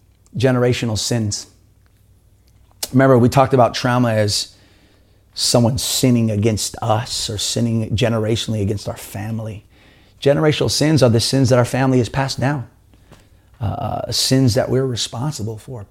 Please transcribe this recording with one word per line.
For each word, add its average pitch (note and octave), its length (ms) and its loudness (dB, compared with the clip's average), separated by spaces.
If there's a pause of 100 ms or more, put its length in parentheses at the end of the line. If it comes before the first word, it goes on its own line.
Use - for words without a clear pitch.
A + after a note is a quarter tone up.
(360)
generational B2 600 0
sins. A2 500 -4 (1400)
Remember, C3 260 6
we A#2 120 6
talked C3 240 4
about A#2+ 200 4
trauma B2 400 0
as G#2+ 420 -2 (800)
someone A#2+ 440 2
sinning A#2+ 520 2
against G#2 520 -2
us A2+ 480 -2
or G#2+ 80 -8
sinning A2+ 580 -2
generationally A2 640 -2
against G2+ 260 -4
our G2+ 100 -8
family. A2 680 -10 (560)
Generational C#3+ 480 2
sins D3 320 2
are B2+ 80 6
the A2+ 100 4
sins C3+ 300 2
that B2+ 80 4
our A#2+ 80 4
family C3 340 0
has A2+ 100 0
passed C3+ 300 -4
down. C3 300 -4 (880)
Uh, - 520 -6
sins C3 440 2
that - 140 2
we're C3 160 0
responsible A#2 720 -6
for. A2 340 -16